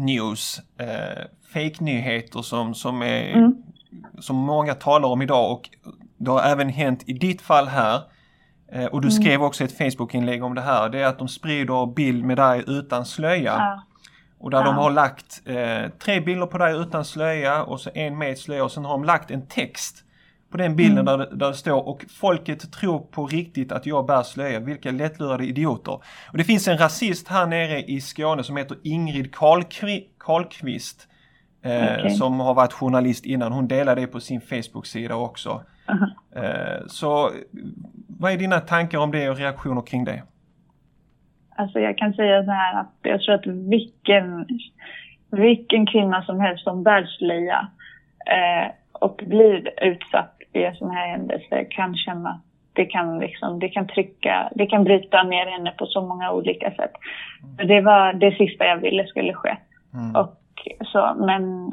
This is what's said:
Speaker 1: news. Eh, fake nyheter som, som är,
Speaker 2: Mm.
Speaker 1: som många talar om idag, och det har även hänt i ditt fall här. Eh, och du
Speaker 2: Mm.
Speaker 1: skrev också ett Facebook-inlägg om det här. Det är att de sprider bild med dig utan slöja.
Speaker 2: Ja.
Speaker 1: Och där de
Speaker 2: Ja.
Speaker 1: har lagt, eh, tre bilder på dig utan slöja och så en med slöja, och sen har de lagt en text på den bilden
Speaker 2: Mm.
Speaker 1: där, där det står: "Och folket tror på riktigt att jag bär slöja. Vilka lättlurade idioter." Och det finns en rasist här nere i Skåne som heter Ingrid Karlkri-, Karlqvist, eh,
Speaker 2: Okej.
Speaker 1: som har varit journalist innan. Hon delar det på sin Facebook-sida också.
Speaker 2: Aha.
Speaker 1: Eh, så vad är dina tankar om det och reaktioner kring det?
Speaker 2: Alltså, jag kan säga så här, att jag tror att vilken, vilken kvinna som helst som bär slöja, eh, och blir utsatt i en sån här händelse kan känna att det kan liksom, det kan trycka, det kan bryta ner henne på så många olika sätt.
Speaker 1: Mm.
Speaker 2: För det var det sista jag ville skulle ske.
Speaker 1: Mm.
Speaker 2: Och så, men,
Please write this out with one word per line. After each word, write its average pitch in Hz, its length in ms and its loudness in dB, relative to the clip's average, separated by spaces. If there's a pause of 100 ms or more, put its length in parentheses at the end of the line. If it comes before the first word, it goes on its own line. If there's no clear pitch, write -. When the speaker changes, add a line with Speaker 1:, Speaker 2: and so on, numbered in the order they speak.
Speaker 1:
news. 113 580 -2 (220)
Eh, 110 440 -8 (300)
fake 156 300 -6
nyheter 120 580 -4
som, 117 320 -4
som 123 280 -6
är, 117 340 -4
Speaker 2:
Mm. 233 200 8 (640)
Speaker 1:
som - 180 -6
många 147 380 0
talar 143 340 4
om 127 140 0
idag, 123 300 2
och 120 100 -10 (560)
det 127 120 -4
har 131 120 4 (100)
även 139 160 0
hänt 131 380 -2
i 139 60 -6
ditt 180 300 -2
fall 143 240 4
här. 123 280 0 (800)
Eh, 127 140 -6
och 139 140 -4
du 131 80 2
Speaker 2:
Mm. - 20 6
Speaker 1:
skrev 170 320 4
också 143 220 0
ett 123 140 -6
Facebook-inlägg 123 640 -4
om 123 100 -6
det 127 60 -6
här. 123 280 0
Det 131 120 -6
är 135 60 2
att 131 120 0
de 131 100 -6
sprider 127 640 -2
bild 127 300 0
med 127 120 0
dig 127 300 4
utan 135 380 -4
slöja. 156 540 -2
Speaker 2:
Ja. 202 240 -2 (580)
Speaker 1:
Och - 100 -10
där 135 140 4
de 139 100 2
Speaker 2:
Ja. 143 80 2
Speaker 1:
har 147 80 4
lagt, 143 560 2
eh, 117 440 -2 (140)
tre 196 160 2
bilder 180 260 -2
på 180 120 -6
dig 165 220 2
utan 165 240 -4
slöja 151 600 0
och 131 160 -10
så - 140 -12
en 151 240 -6
med 135 200 -4
slöja, 143 260 -4
och 127 60 -2
sen 147 140 -8
har 143 80 -4
de 139 120 -2
lagt 160 260 0
en 135 160 -8
text - 580 -8 (460)
på - 60 -10
den 170 200 0
bilden 135 320 6
Speaker 2:
Mm. 135 100 2
Speaker 1:
där, - 180 -6
där 139 100 -2
det 139 80 -2
står: 139 340 -2
"Och - 160 -10 (160)
folket 165 520 -2
tror 175 260 -2
på - 280 -8
riktigt 151 460 -4
att - 140 -6
jag 143 200 -2
bär 131 160 4
slöja. 135 380 -6
Vilka 135 300 -8
lättlurade 139 540 -4
idioter." 131 480 -2 (400)
Och 156 60 -6
det 165 60 2
finns 196 240 2
en 170 100 4
rasist 170 500 2
här 185 180 2
nere 165 340 -2
i 139 200 -6
Skåne 151 420 -2
som 139 140 -8
heter 139 280 -8
Ingrid 151 500 -4
Karlkri-, 175 720 2 (140)
Karlqvist, - 880 -4 (560)
eh, 117 340 0
Speaker 2:
Okej. 101 120 2
Speaker 1:
som 131 300 0
har 127 140 2
varit 127 180 6
journalist 127 540 0
innan. 123 260 -2
Hon 131 160 -2
delar 131 280 2
det 127 100 -4
på 123 140 -10
sin 123 200 -8
Facebook-sida 113 760 -8
också. 113 460 -8 (260)
Speaker 2:
Aha. 202 180 0 (300)
Speaker 1:
Eh, - 500 -6
så 147 440 -2 (920)
vad 185 120 0
är 185 40 -2
dina 185 240 2
tankar 170 380 0
om 147 120 0
det 147 200 0
och 131 60 -2
reaktioner 135 460 -4
kring 123 220 -4
det? 127 180 -6 (1300)
Speaker 2:
Alltså, 202 240 -4
jag 208 180 0
kan 208 160 0
säga 202 300 4
så 196 60 -2
här, 190 300 0
att 190 120 -8 (100)
jag - 180 0
tror 202 140 2
att 196 120 0
vilken, 190 1000 0 (840)
vilken 220 560 4
kvinna 190 360 2
som 185 180 -2
helst 180 240 0
som 180 180 -4
bär 202 220 6 (140)
slöja, 175 500 0 (580)
eh, 175 440 2 (220)
och 196 340 -2
blir 208 440 6 (140)
utsatt 175 500 0 (180)
i 180 120 2
en 175 100 -2
sån 180 160 -8
här 180 180 -4
händelse - 640 -4
kan 185 260 -2
känna 175 340 -6
att 180 120 -12 (300)
det 185 120 2
kan 170 340 -4
liksom, - 400 -6
det 185 100 -4
kan 190 180 -4
trycka, 190 680 -2
det 202 120 2
kan 202 180 4
bryta 190 380 6
ner 185 240 0
henne 180 320 -6
på 190 80 -6
så 190 200 -2
många 180 260 -4
olika 180 380 -2
sätt. - 220 -4 (500)
Speaker 1:
Mm. - 140 -20
Speaker 2:
För 196 80 -4
det 202 160 8
var 196 320 8
det 190 240 6
sista 196 280 2
jag 175 120 4
ville 190 300 0
skulle 185 280 -4
ske. - 220 -4 (380)
Speaker 1:
Mm. 117 220 -2
Speaker 2:
Och 170 200 2 (480)
så, 202 340 2
men, 185 540 -2